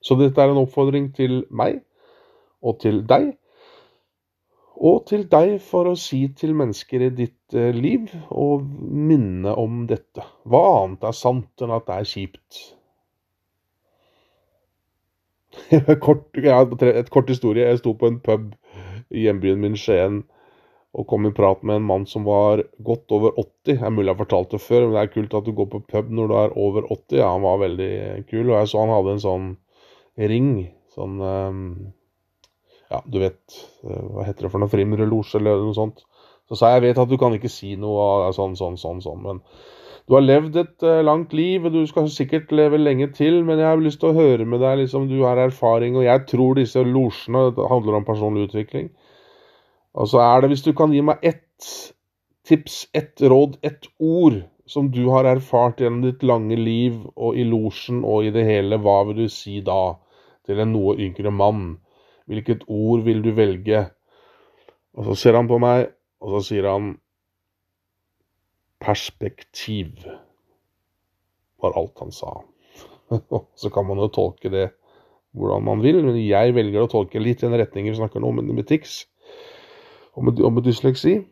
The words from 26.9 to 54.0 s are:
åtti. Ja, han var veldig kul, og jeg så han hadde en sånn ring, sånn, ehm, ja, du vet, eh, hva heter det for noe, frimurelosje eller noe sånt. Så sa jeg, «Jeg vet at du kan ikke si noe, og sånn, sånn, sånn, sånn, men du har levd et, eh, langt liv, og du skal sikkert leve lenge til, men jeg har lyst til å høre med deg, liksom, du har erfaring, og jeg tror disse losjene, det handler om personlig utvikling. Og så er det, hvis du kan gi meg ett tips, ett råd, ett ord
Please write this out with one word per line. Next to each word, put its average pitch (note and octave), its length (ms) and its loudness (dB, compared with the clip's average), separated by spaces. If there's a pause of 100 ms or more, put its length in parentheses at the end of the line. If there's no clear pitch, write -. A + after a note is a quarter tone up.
åtti. - 240 -4
Ja, G#2 160 2
han G2 120 -2
var G2 180 2
veldig F#2 280 -4 (380)
kul, A#2 200 -2
og A2+ 100 4
jeg G#2+ 100 0
så G#2+ 140 0
han A2 100 2
hadde G2+ 220 0
en G2+ 80 -6
sånn F#2+ 240 -4 (840)
ring, B2+ 220 2 (420)
sånn, F#2+ 320 -10
ehm, F#2+ 440 -6 (1200)
ja, - 180 -8
du A2 140 -6
vet, F#2+ 180 -4 (420)
eh, G2 200 -12 (100)
hva G2+ 140 -8
heter G2 180 -8
det F#2+ 80 -6
for G2+ 80 -2
noe, G#2 80 -2
frimurelosje G#2+ 680 0
eller G#2 240 0
noe G#2+ 100 -4
sånt. A2 320 -6 (400)
Så A2+ 140 -12
sa A#2 100 6
jeg, B2 140 6
«Jeg B2 100 4
vet B2+ 80 2
at B2 80 2
du C3 80 2
kan B2 160 2
ikke A2+ 160 -6
si G2+ 260 -12
noe, G2+ 520 0
og F#2+ 80 -4
sånn, F#2+ 200 -4
sånn, F2+ 220 -8
sånn, F2 240 -10
sånn, F2+ 220 -12
men G2 180 -10 (640)
du C3 80 2
har C3+ 80 8
levd D3+ 360 4
et, F3 260 -4
eh, E3 180 4
langt D#3 320 0
liv, E3+ 320 0
og E3+ 80 0
du D#3+ 140 2
skal D#3 180 0
sikkert D3+ 460 -4
leve D3+ 260 4
lenge C#3+ 380 2
til, E3+ 280 2
men D#3+ 140 0
jeg D#3 80 2
har D#3+ 120 4
lyst D#3 240 0
til D#3+ 100 2
å - 20 2
høre C3 320 4
med A#2+ 140 -2
deg, C3 240 2
liksom, C3+ 260 -2
du C3+ 140 0
har B2 140 2
erfaring, B2 580 2
og C3 80 2
jeg C3 240 4
tror C3 280 2
disse B2+ 280 0
losjene, B2+ 720 0
det G2 140 -2
handler G#2+ 260 2
om G#2 100 -2
personlig G#2+ 460 -2
utvikling. C#3 400 -8 (1000)
Og G#2+ 160 -2
så B2 100 6
er A#2+ 220 6
det, C#3 80 4
hvis C#3 160 -2
du D#3 80 2
kan D#3 200 2
gi C#3+ 120 2
meg D3+ 160 0
ett - 720 -8 (500)
tips, - 500 0
ett - 280 -6
råd, C#3 420 6
ett D3 240 -8 (120)
ord D#3+ 420 2 (240)